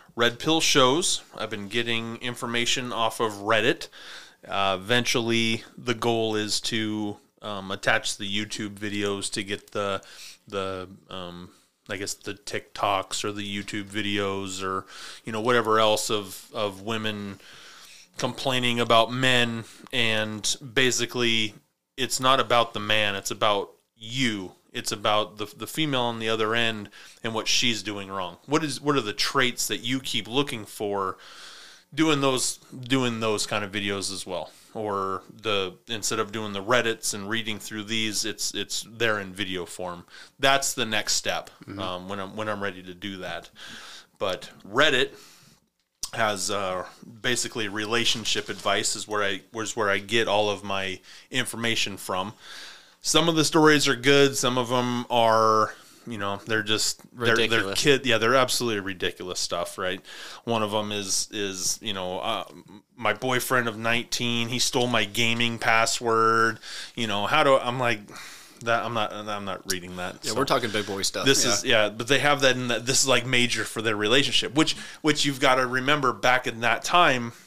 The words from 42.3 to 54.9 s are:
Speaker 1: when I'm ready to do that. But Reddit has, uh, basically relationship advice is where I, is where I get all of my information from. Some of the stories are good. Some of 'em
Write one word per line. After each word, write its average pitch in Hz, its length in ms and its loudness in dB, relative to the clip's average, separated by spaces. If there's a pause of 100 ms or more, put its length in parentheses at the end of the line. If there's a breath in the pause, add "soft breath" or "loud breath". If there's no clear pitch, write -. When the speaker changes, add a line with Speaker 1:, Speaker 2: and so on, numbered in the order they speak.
Speaker 1:
when 107 140 -4
I'm 104 140 -4
ready 92 200 -6
to 90 120 -16
do 98 240 -10
that. 87 320 -10 (680 loud breath)
But 92 300 -4 (180)
Reddit 131 440 4 (1040 loud breath)
has, 104 360 0
uh, 92 360 -2 (340 loud breath)
basically 117 480 -2
relationship 107 800 0
advice 104 480 0
is 98 100 -8
where 104 160 -2
I, 98 200 -2 (100)
is 107 240 -6
where 104 140 2
I 101 80 2
get 107 300 0
all 104 200 4
of 98 160 -2
my 95 340 -4 (320 loud breath)
information 113 680 -2
from. 95 340 -4 (720 loud breath)
Some 160 240 4
of 165 60 2
the 156 100 4
stories 151 440 8
are 127 80 2
good. 139 400 6
Some 123 200 2
of 120 140 0
'em 123 400 0